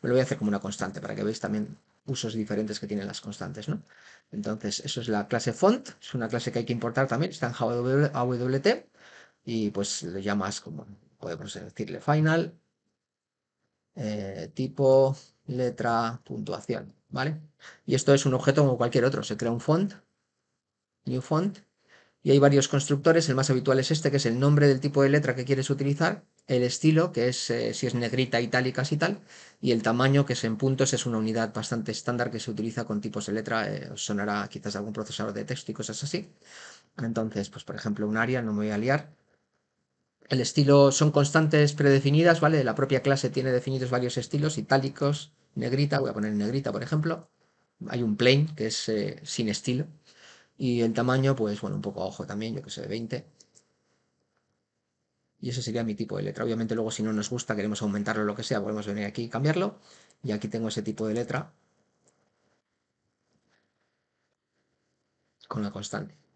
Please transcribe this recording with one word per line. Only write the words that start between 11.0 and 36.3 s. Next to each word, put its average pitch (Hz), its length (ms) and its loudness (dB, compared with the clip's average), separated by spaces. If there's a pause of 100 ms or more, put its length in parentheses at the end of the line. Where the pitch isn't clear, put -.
podemos 90 360 -8
decirle 92 440 -10
final, 156 540 2 (1400)
eh, 98 580 -8
tipo, 135 640 4 (300)
letra, 120 760 -2
puntuación, - 680 -8 (160)
¿vale? 147 320 -4 (460)
Y 131 80 2
esto 139 180 4
es 139 140 4
un 127 80 4
objeto 139 260 2
como 131 160 4
cualquier 120 280 2
otro, 139 180 0
se 107 140 -6
crea 117 140 -2
un 120 80 -2
font, 180 340 2 (1120)
new 127 160 -4
font, 175 360 -2 (680)
y - 60 0
hay 139 80 8
varios 139 300 8
constructores, 151 640 2
el 131 60 2
más 135 140 0
habitual 131 300 4
es 127 100 0
este, 151 220 2
que 139 60 2
es 135 100 2
el 117 120 0
nombre 143 280 6
del 131 120 6
tipo 143 220 2
de 139 80 6
letra 143 260 2
que 127 80 -6
quieres 135 280 0
utilizar, 143 520 0 (220)
el 127 160 2
estilo, 156 500 4
que 120 160 2
es, - 220 -2
eh, 117 240 0
si 127 140 -4
es 117 80 -2
negrita, 120 440 0
itálicas 127 520 0
y 151 60 0
tal, 175 240 -2 (380)
y 127 120 0
el 117 100 4
tamaño, 131 420 4
que 131 100 -2
es - 100 -4
en 113 140 -2
puntos, 131 360 0
es 127 140 -2
una 117 100 -2
unidad 110 340 0
bastante 110 400 -6
estándar 120 380 -4
que 113 100 -8
se 117 120 -8
utiliza 113 340 -4
con 104 160 -4
tipos 107 240 -6
de 101 80 -4
letra, 110 400 -2
eh, - 180 -10
os - 140 -10
sonará 104 460 -2
quizás 104 240 -8
algún 104 180 -8
procesador 107 400 -8
de 107 120 -8
texto - 260 -8
y - 20 -6
cosas 110 300 -8
así. - 280 -6 (680)